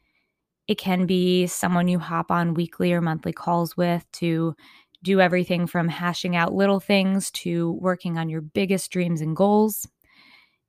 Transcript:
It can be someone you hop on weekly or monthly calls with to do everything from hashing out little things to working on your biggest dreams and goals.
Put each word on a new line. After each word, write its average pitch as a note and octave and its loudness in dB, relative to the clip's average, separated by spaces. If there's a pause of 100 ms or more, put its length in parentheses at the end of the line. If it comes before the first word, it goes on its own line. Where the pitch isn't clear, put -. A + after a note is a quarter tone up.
(680)
It G#3 0
can F#3 0
be F3+ 2
someone F3+ 0
you F3+ 2
hop E3 -4
on E3+ 0
weekly F3 0
or F3 0
monthly E3 -4
calls E3+ -2
with F3 -2
to E3 -2 (460)
do F#3+ 4
everything F3+ 2
from E3+ 0
hashing F3 -4
out E3+ 0
little G3 2
things F#3+ 0
to E3+ -2
working F3+ -4
on D#3+ -4
your D#3+ -6
biggest F#3 -2
dreams F3 -2
and D#3 -2
goals. G#3 2 (840)